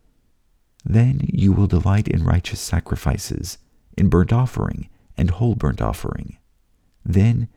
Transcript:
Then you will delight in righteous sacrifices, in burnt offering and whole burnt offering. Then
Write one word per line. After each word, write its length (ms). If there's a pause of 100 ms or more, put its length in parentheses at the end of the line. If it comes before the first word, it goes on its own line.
(880)
Then 360 (100)
you 220
will 120
delight 420
in 160
righteous 360
sacrifices, 960 (400)
in 140
burnt 240
offering 560 (260)
and 140
whole 240
burnt 260
offering. 560 (680)
Then 540